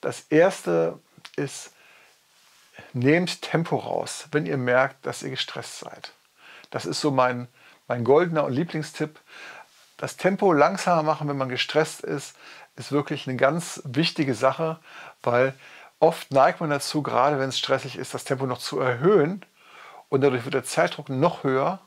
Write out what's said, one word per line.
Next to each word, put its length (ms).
Das 300
erste 680
ist, 360
nehmt 500
Tempo 340
raus, 560
wenn 140
ihr 100
merkt, 500
dass 160
ihr 80
gestresst 500
seid. 320
Das 140
ist 160
so 100
mein, 380
mein 160
goldener 400
und 80
Lieblingstipp. 680
Das 220
Tempo 340
langsamer 500
machen, 240
wenn 120
man 100
gestresst 540
ist, 340
ist 160
wirklich 340
eine 120
ganz 460
wichtige 500
Sache, 440
weil 320
oft 320
neigt 300
man 80
dazu, 340
gerade 380
wenn 80
es 100
stressig 380
ist, 160
das 120
Tempo 200
noch 140
zu 200
erhöhen 680
und 100
dadurch 240
wird 100
der 80
Zeitdruck 460
noch 340
höher 440